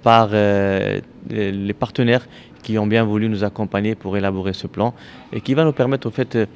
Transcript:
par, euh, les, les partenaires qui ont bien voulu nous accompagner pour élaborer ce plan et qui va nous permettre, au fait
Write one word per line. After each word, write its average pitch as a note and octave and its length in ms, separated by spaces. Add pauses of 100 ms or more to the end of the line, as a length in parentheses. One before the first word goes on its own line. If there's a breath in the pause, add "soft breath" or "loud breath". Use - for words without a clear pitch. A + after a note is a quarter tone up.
par, A2+ 300
euh, G2+ 680 (300)
les, G#2 220
les G2 220
partenaires A#2+ 520 (360 loud breath)
qui A2 160
ont G#2+ 80
bien A2+ 180
voulu G#2+ 240
nous G#2 160
accompagner G#2 500
pour G2 220
élaborer G2 360
ce - 160
plan A#2 260 (380 loud breath)
et A2+ 80
qui C3 120
va D3+ 120
nous D#3 80
permettre, C3 340
au A2 40
fait B2 280 (180)